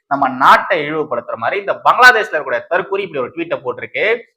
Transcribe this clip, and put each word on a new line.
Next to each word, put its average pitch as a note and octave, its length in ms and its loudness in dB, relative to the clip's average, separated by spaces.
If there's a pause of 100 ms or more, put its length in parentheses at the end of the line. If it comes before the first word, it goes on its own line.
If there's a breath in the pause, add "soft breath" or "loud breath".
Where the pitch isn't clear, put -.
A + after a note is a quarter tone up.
நம்ம C#3 220 -2
நாட்டை D#3 600 2
இழிவுபடுத்துற C#3 460 -6
மாதிரி, C3 240 -4
இந்த F#3+ 300 -6
பங்களாதேஷ்ல A3 460 4
இருக்கக்கூடிய B2+ 340 -2
தற்கூரி F#3+ 300 -2
இப்படி E3 180 -8
ஒரு B2 180 -4
ட்வீட்டை D#3+ 300 -6
போட்டிருக்கு. B2+ 540 -2 (180)